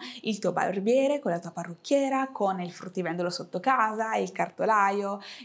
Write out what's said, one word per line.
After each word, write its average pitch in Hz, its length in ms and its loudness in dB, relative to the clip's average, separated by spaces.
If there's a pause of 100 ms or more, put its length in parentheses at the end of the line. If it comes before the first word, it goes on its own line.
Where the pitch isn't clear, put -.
(220)
il 208 180 -2
tuo 175 140 0
barbiere, 208 680 2
con 233 120 -2
la 170 80 0
tua 170 120 -10
parrucchiera, 269 800 0
con 190 300 0
il 175 100 -6
fruttivendolo 175 580 -4
sotto 175 300 -6
casa, 220 560 2
il 190 160 0
cartolaio, 202 920 2 (240)